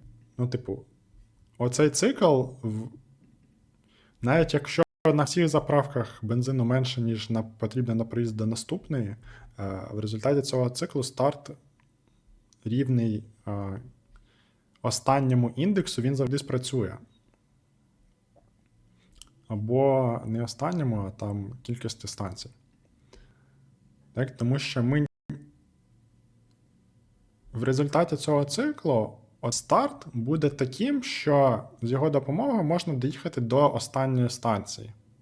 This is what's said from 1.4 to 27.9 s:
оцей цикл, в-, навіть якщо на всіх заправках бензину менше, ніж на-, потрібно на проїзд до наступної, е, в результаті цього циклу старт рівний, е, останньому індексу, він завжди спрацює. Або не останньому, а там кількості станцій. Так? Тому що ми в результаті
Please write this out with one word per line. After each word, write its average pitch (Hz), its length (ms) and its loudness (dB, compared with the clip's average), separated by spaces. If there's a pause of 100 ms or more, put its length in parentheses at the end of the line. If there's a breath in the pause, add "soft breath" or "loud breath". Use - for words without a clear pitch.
оцей 127 320 4
цикл, 170 520 4 (200)
в-, 110 260 -6 (1300 soft breath)
навіть 156 320 4
якщо 147 280 2 (320)
на 147 100 4
всіх 165 240 2
заправках 143 760 2
бензину 123 420 0
менше, 123 360 0
ніж 113 300 -2
на-, 113 120 0
потрібно 117 520 -4
на 113 100 0
проїзд 117 320 -2
до 110 100 0
наступної, 120 600 -4
е, 101 100 -8 (760 loud breath)
в 104 80 -6
результаті 110 420 0
цього 127 280 0
циклу 143 320 -6
старт - 480 -2 (1120)
рівний, 117 600 0 (240)
е, 101 320 -6 (1000 soft breath)
останньому 127 680 2
індексу, 180 520 -2
він 135 140 0
завжди 131 220 0
спрацює. 127 580 -4 (2500 soft breath)
Або 123 800 2
не 113 160 -2
останньому, 135 640 -2
а 95 40 -8
там 101 420 -6 (100)
кількості 113 460 -8
станцій. - 420 -10 (1600 soft breath)
Так? 127 240 -4
Тому 120 220 0
що - 240 -2
ми 143 240 2 (2500)
в 117 100 -4
результаті 143 540 2